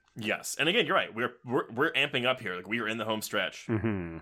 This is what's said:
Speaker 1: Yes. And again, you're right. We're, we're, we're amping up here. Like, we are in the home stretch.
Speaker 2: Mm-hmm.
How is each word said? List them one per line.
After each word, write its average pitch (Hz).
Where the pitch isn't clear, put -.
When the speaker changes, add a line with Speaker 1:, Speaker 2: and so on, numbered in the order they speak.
Speaker 1:
Yes. 104
And 147
again, 196
you're 175
right. 95
We're, 123
we're, 127
we're 147
amping 135
up 123
here. 92
Like, 92
we 117
are 107
in 113
the 107
home 110
stretch. -
Speaker 2:
Mm-hmm. 92